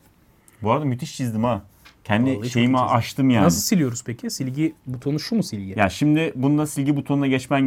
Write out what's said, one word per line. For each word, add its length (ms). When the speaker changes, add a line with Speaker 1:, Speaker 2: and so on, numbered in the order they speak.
Speaker 1:
Bu 100
arada 120
müthiş 320
çizdim 280
ha. 180
Kendi 260
Speaker 2:
Vallahi 120
çok 80
Speaker 1:
şeyimi 260
Speaker 2:
iyi 40
çizdin. 160
Speaker 1:
açtım 340
yani. 140
Speaker 2:
Nasıl 160
siliyoruz 460
peki? 240
Silgi 440
butonu 340
şu 160
mu 60
silgi? 360
Speaker 1:
Ya 100
şimdi 480
bunda 300
silgi 300
butonuna 300
geçmen 400